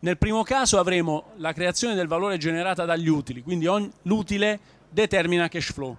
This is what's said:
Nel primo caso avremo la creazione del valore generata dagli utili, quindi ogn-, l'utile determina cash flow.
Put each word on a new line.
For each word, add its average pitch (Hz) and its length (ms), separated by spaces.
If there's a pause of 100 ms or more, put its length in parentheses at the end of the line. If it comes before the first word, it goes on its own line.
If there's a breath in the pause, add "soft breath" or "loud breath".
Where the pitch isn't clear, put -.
Nel 170 180
primo 220 240
caso 254 380
avremo 170 460 (100)
la 160 160
creazione 180 420
del 180 140
valore 180 300
generata 170 460
dagli 165 220
utili, 127 380
quindi 170 240
ogn-, 202 200 (140)
l'utile 202 560 (300 soft breath)
determina 175 580
cash 170 240
flow. 131 280